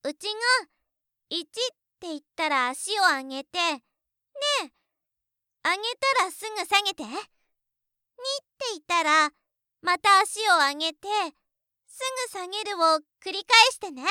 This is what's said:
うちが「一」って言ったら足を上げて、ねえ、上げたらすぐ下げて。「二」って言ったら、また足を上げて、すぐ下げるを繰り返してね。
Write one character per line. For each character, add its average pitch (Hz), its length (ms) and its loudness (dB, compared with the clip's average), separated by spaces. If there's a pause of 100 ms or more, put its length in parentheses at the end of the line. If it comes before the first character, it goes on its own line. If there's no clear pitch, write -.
う 294 100 -4
ち - 140 -10
が 415 60 -6 (920)
「一」 339 140 -6
っ 285 40 -12 (520)
て 359 100 -14
言 302 100 -6
っ - 20 -10 (160)
た 311 120 0
ら 262 200 2
足 370 320 -4
を - 20 6
上 285 220 4
げ 269 180 -8
て、 - 160 -8
ね 320 240 -2 (800)
え、 277 100 -10 (920)
上 339 120 2
げ 453 200 -4 (220)
た 370 60 2
ら 370 60 -4
す - 200 -12
ぐ 415 140 -6
下 403 180 2
げ 392 120 -4
て。 - 100 -12
「二」 214 60 -12
っ 269 60 -10
て 415 40 -6 (1500)
言 330 80 -10
っ - 60 -20
た 349 160 0
ら、 302 300 2 (500)
ま 359 160 0
た 392 220 6
足 415 280 -2
を 370 80 6
上 285 180 2
げ 320 180 -4
て、 392 160 -12 (760)
す - 120 -20 (340)
ぐ 392 60 -10
下 359 80 -8
げ 403 180 -6
る 415 120 -6
を 320 240 2 (200)
繰 381 120 -10
り 381 120 -8
返 466 140 6 (140)
し - 80 -14
て 381 100 -10
ね。 262 200 -10